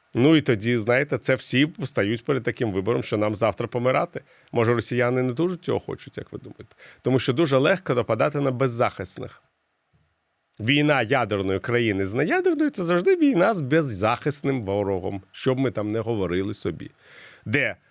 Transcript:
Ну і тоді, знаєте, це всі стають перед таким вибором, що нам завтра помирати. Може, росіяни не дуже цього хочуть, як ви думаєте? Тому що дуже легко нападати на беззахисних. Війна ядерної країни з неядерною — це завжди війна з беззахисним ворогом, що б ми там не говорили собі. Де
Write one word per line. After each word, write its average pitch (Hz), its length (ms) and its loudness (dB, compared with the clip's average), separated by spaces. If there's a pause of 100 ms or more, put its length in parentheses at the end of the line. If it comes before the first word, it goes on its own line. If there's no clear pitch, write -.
(140)
Ну 147 220 4
і 151 60 4
тоді, 120 360 0
знаєте, 123 400 0
це 131 180 0
всі 131 340 0 (160)
стають 113 400 -2
перед 135 180 -2
таким 117 280 -2
вибором, 104 320 -2
що 117 140 -4
нам 107 180 0
завтра 110 320 -2
помирати. 127 540 -2 (300)
Може, 113 220 2
росіяни 123 500 0
не 127 100 -2
дуже 170 240 -2
цього 110 220 -4
хочуть, - 380 -12
як - 140 -12
ви - 80 -12
думаєте? - 360 -20 (260)
Тому 127 180 4
що 131 140 0
дуже 139 240 2
легко 151 360 2
нападати 123 480 0
на 135 100 0
беззахисних. 120 920 -4 (1160)
Війна 143 420 2
ядерної 101 580 0
країни 110 460 0
з 95 80 -6
неядерною — 302 580 0
це 190 120 -4
завжди 180 320 2
війна 233 380 4
з 185 80 -4
беззахисним 131 1000 0
ворогом, 98 580 -2 (100)
що - 240 -2
б 127 40 0
ми 131 120 0
там 104 200 -4
не 113 80 -2
говорили 101 540 -2
собі. - 380 -8 (540)
Де 113 300 0 (160)